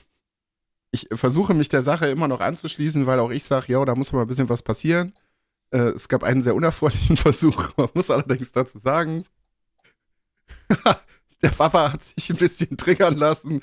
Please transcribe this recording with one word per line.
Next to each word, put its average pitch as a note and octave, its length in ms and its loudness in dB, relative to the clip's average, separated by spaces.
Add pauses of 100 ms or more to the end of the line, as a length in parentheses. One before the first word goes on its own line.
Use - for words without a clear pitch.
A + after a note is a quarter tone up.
(920)
ich - 200 -8
versuche C#3 420 0
mich D3+ 160 2
der C#3 120 0
Sache D3+ 260 0
immer D3 200 -2
noch B2+ 120 -2
anzuschließen, D3 680 -2
weil B2+ 120 2
auch A#2 120 0
ich C3 120 -6
sag, C3 240 -2
jo, B2+ 160 2
da B2+ 120 0
muss C3+ 180 -2
mal C3 80 0
ein A2+ 60 -2
bisschen B2+ 220 -2
was A#2+ 120 -2
passieren. E3+ 520 -2 (580)
Äh, A#2+ 180 2
es - 180 -6
gab - 160 0
einen B2+ 180 2
sehr A#2+ 140 2
unerfreulichen D#3 600 0
<laughs> - 0 -
Versuch, - 580 2
man - 180 0
muss F3+ 160 -2
allerdings B2+ 440 -2
dazu A#2+ 240 -2
sagen, D#3+ 480 -2 (1400)
<laughs> - 720 -2
der D3 80 4
Papa D3 440 2
hat D#3 100 -12
sich - 260 -10
ein E3+ 80 -2
bisschen - 400 0
triggern F3 400 2
lassen, D3+ 460 0